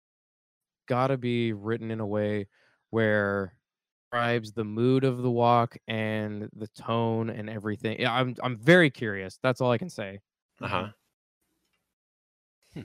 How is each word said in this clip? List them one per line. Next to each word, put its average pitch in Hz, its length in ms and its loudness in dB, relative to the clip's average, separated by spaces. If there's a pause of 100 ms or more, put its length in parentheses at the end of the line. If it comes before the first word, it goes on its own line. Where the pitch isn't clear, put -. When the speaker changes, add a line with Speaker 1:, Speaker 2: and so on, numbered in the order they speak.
(880)
Speaker 1:
gotta 131 300 2
be 120 360 0
written 110 380 -6
in 110 100 -6
a 107 60 -4
way 104 400 -2 (440)
where 104 640 0 (540)
describes 120 420 -2
the 113 120 -4
mood 123 400 2
of 127 180 0
the 127 80 2
walk 120 460 4 (100)
and 107 680 -4
the 104 140 -10
tone 113 600 -2
and 107 180 -10
everything. 107 520 -4
Yeah, 120 120 2
I'm, 127 300 0
I'm 127 160 -4
very 160 320 8
curious. 98 520 -6
That's 131 180 0
all 123 100 4
I 117 80 2
can 180 100 -8
say. 101 320 -10 (400)
Speaker 2:
Uh-huh. 98 280 -4
Speaker 3:
Mm-hmm. - 20 -16 (1800)
Speaker 2:
Hmm. 135 120 -14